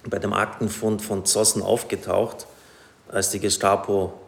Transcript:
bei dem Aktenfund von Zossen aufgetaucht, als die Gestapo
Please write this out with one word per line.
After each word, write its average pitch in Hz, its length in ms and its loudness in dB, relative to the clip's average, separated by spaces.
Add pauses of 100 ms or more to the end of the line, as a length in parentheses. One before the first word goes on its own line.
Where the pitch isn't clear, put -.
bei 101 120 -2
dem 104 120 -2
Aktenfund 107 680 -2
von 95 240 -4
Zossen 107 360 2
aufgetaucht, 98 840 0 (640)
als 98 220 0
die 101 100 -4
Gestapo 98 720 2 (160)